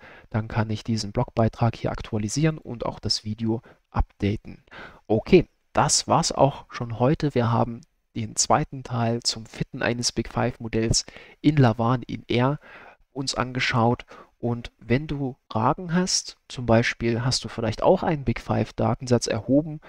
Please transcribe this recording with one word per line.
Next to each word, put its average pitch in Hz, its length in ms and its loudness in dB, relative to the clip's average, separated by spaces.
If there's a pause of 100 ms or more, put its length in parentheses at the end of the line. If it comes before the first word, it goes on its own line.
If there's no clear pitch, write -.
(280)
Dann 110 200 -4
kann 110 200 -2
ich 107 160 -4
diesen 104 260 -2
Blogbeitrag 117 680 0
hier - 140 -4
aktualisieren 139 680 -2
und 120 260 -10
auch - 160 -8
das - 240 -4
Video 110 380 -2 (280)
updaten. - 720 -4 (440)
Okay, - 420 4 (240)
das - 340 2
war's 127 240 2
auch - 400 2
schon 117 280 -8
heute. 139 360 2
Wir 117 160 2
haben 120 300 0 (340)
den 110 220 -6
zweiten 135 480 0
Teil 117 380 -2
zum 110 240 -4
Fitten - 360 -8
eines 120 300 -2
Big - 160 -4
Five 117 320 -2
Modells 113 460 0 (340)
in 151 160 4
Lavaan 117 460 4
in - 260 -10
R 131 320 2 (520)
uns 135 220 -6
angeschaut. 123 680 0 (340)
Und 120 400 -6
wenn 123 280 0
du 139 300 -6 (140)
Fragen 160 440 -2
hast, - 420 0 (120)
zum 123 180 -10
Beispiel 117 580 2
hast 127 200 -2
du 110 40 -8
vielleicht 113 340 -4
auch 180 200 4
einen 151 220 -2
Big 117 160 -2
Five 113 340 -2
Datensatz 117 520 0
erhoben, 139 640 0